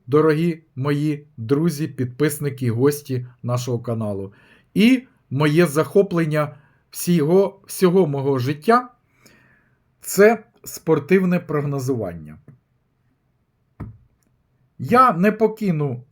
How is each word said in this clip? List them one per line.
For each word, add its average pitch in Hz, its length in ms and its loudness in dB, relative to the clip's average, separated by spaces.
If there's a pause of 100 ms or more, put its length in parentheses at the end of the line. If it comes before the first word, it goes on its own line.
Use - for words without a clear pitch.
дорогі 156 560 2 (140)
мої 147 500 -4 (100)
друзі, 143 520 -2
підписники, 135 800 -4
гості 131 560 -2 (160)
нашого 123 360 -4
каналу. 104 540 -6 (420)
І 247 280 4 (280)
моє 151 360 2
захоплення 156 880 0 (340)
всього, 175 760 0
всього 185 400 2
мого 139 320 -2
життя — 151 500 0 (1120)
це 220 440 4 (200)
спортивне 180 760 0
прогнозування. 127 1000 -6 (2500)
Я 233 340 4
не 180 200 2
покину 170 800 -2